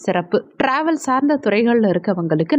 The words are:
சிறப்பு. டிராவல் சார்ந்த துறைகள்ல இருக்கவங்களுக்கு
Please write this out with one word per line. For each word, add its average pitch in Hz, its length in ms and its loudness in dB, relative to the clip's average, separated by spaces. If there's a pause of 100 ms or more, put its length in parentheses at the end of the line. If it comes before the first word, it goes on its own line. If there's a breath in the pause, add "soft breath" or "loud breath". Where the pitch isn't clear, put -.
சிறப்பு. 180 340 0 (260)
டிராவல் 294 440 0
சார்ந்த 277 380 0
துறைகள்ல 226 480 2
இருக்கவங்களுக்கு 170 640 -2